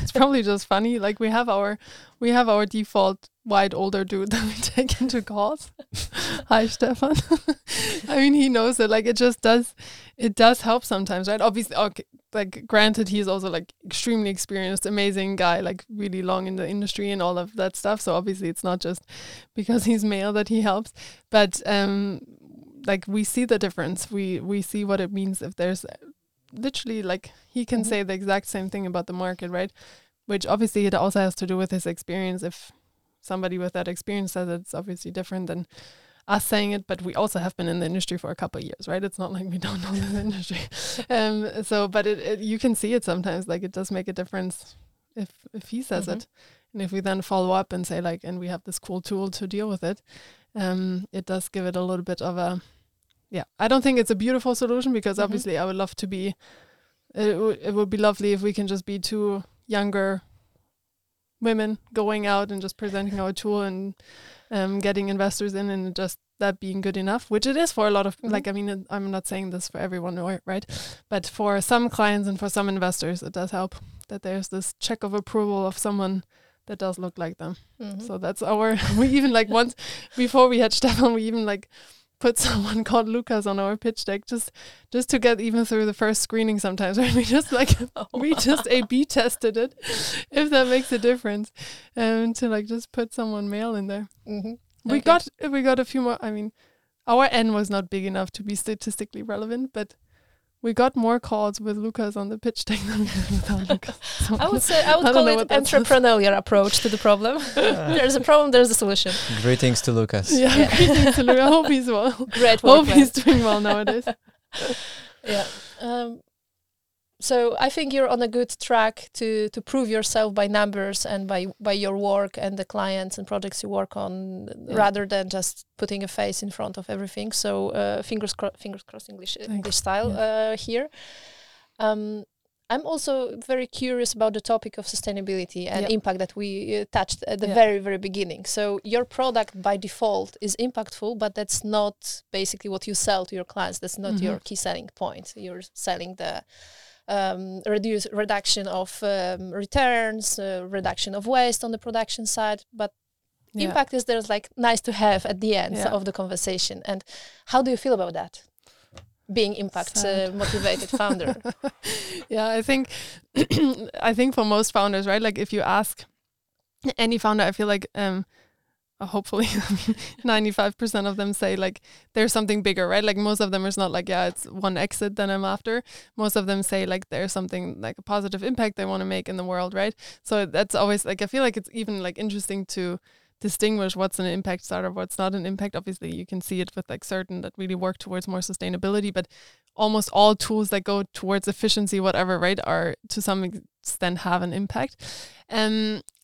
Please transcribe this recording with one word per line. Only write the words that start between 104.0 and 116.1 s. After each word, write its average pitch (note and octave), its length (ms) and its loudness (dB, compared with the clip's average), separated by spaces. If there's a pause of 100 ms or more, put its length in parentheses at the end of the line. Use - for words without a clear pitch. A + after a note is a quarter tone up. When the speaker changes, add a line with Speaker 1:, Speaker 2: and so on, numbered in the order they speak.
Speaker 1:
So G#3+ 140 0
Speaker 2:
I D#4 80 4
would C4 140 2
say, D#4+ 220 4
I D#4 120 8
would E4 100 6
Speaker 1:
I A#3+ 60 8
don't - 20 6
Speaker 2:
call B3+ 120 10
Speaker 1:
know A#3 80 8
Speaker 2:
it - 20 4
Speaker 1:
what A3 140 2
that C#4 180 4
says. C4 160 6
Speaker 2:
entrepreneurial A3 520 8
approach G3+ 440 4
to A#3+ 80 2
the G3+ 100 0
problem. A3 500 4
<laughs> - 80 -4
Speaker 3:
Yeah. D#4 380 2
Speaker 2:
There's C4+ 220 4
a - 40 4
problem, D4 300 8
there's B3 200 8
a A3 40 0
solution. G3 380 2 (280)
Speaker 3:
Greetings B2 420 4
to B2 100 2
Lucas. A2+ 440 2
Speaker 1:
Yeah, B3+ 200 6
Speaker 2:
Yeah. D4 200 6
Speaker 1:
<laughs> - 0 -
greetings C#4+ 380 8
to C#4 80 4
Lucas. B3+ 220 8
I C#4 40 8
hope D#4 200 8
he's C4 200 4
well. A3+ 220 2 (220)
Speaker 2:
Great A3+ 320 6
work, C#4+ 220 12
Speaker 1:
Hope - 20 0
he's C#4 280 8
Speaker 2:
man. C4 80 -2
Speaker 1:
doing B3 200 8
well G#3 160 4
nowadays. G#3 480 0 (520)
Speaker 2:
<laughs> - 640 -8
Yeah. G3+ 220 0 (340)
Um, A#3+ 420 -4 (1000)